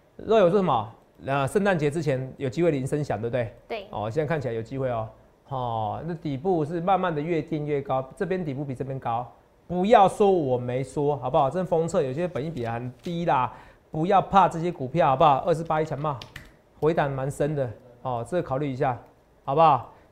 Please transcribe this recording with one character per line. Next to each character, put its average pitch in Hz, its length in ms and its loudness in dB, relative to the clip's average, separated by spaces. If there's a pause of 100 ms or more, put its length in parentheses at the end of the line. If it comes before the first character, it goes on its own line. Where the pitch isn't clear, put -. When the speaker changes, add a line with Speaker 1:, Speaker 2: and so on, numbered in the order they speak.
(160)
Speaker 1:
若 220 220 2
有 185 100 6
说 190 100 4
什 196 40 4
么？ 117 280 0 (360)
呃， 139 200 0
圣 190 160 0
诞 196 160 2
节 147 120 0
之 156 100 -4
前 131 380 -2
有 135 100 -4
机 160 140 -2
会 175 80 6
铃 135 160 -2
声 147 180 -2
响， 123 160 -4
对 113 80 -4
不 120 80 -4
对？ 113 180 -4 (140)
Speaker 2:
对。 220 220 -10
Speaker 1:
哦， 104 200 -6
现 147 120 -2
在 151 40 -2
看 160 140 -4
起 123 80 -6
来 117 60 -4
有 113 80 -4
机 135 160 -10
会 131 100 -4
哦。 113 180 -4 (440)
哦， 113 560 -4
那 170 80 -8
底 156 220 -8
部 160 280 0
是 165 160 -6
慢 185 180 2
慢 180 140 -2
的 147 80 -2
越 160 220 -2
垫 151 240 -6
越 143 160 -2
高， 135 340 -4
这 202 80 -4
边 185 200 -4
底 147 100 -6
部 143 100 -8
比 143 80 -8
这 135 120 -8
边 135 160 -8
高。 120 260 -4 (400)
不 180 180 -2
要 208 240 8
说 196 220 4
我 147 260 2
没 123 240 -4
说， 143 360 -2
好 123 120 -6
不 147 80 0
好？ 139 140 4
这 180 140 -2
封 165 240 0
测 180 120 0
有 135 120 -2
些 165 160 -2
本 170 160 -6
益 160 40 -6
比 123 160 -6
很 120 280 -6 (100)
低 170 220 -4
啦， 135 280 0 (380)
不 160 160 -2
要 190 160 4
怕 185 260 4
这 165 120 -4
些 175 100 -2
股 135 160 -8
票， 160 220 2
好 135 80 4
不 160 80 6
好？ 139 220 8
二 175 60 2
四 160 120 0
八 160 180 0
一 - 20 0
强 156 140 -6
茂， 151 180 -4 (640)
回 151 160 2
档 147 160 2
蛮 135 180 -4
深 147 280 -2
的 131 120 -2 (340)
哦， 120 260 -4
这 180 80 -4
个 175 60 0
考 131 160 -4
虑 147 120 -2
一 127 60 -6
下， 131 200 0 (480)
好 139 120 -2
不 156 40 4
好？ 147 320 4 (200)